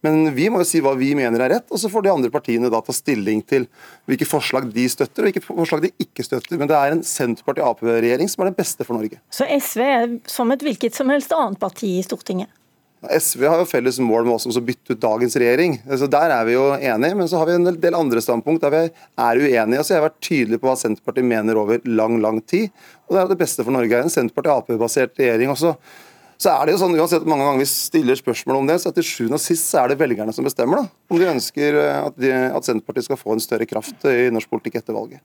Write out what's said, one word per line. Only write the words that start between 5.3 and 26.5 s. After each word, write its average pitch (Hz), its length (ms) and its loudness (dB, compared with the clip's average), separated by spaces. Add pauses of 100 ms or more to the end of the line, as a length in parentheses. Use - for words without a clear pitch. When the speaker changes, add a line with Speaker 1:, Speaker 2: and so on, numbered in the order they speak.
Speaker 1:
hvilke 185 160 -4
forslag 165 400 -2
de - 40 0 (140)
ikke - 220 -10
støtter. 143 340 -6
Men 147 80 -2
det 151 80 4
er 139 160 2
en 165 80 0
Senterparti-, - 640 -2
A 123 140 2
P-regjering 117 500 2
som 185 160 -4
er 190 80 0
det 180 80 -8
beste - 240 -4
for 120 140 -4
Norge. 110 240 -8 (100)
Speaker 2:
Så - 160 -4
S 285 220 -2 (100)
V 247 60 2
er 240 320 0 (100)
som 247 240 -2
et 277 160 -4
hvilket 233 320 -4
som 262 140 0
helst 285 180 -2
annet 254 320 0
parti 190 320 -4
i 185 80 -2
Stortinget? 190 480 -8 (580)
Speaker 1:
S - 260 2
V 131 120 2
har 165 120 4
jo 175 80 2
felles 127 320 0
mål 117 240 2
med 117 120 2
oss 110 120 -4
om 117 60 -2
å 123 100 0
bytte 120 300 -6
ut 107 80 -10
dagens 117 340 0
regjering. 131 400 2 (240)
Så 139 100 0
der 151 220 4
er 117 160 0
vi 117 60 2
jo 131 100 2 (120)
enige, 139 420 0
men 175 100 0
så 170 120 0
har 160 100 2
vi 175 80 2
en 175 100 4 (140)
del 175 160 2
andre 120 260 2
standpunkt 143 400 0
der 143 80 2
vi 156 160 2
er 120 540 0
uenige. 127 420 2
Så 196 100 0
jeg 160 60 4
har 151 80 2
vært - 160 -10
tydelig 117 380 0
på 131 80 2
hva 131 100 0
Senterpartiet 123 480 -2
mener 110 320 0
over 107 240 0
lang, 113 400 0
lang 110 160 0
tid, 196 320 -2 (360)
og 180 80 0
det 190 60 4
er 185 120 0
det 170 100 -10
beste 123 220 -4
for 131 80 0
Norge 120 240 2
er 135 80 0
en 170 60 -2
Senterparti-, 139 420 0
A 120 100 -2
P-basert 120 560 -2
regjering 123 320 2
også. 151 240 0 (580)
Så - 160 0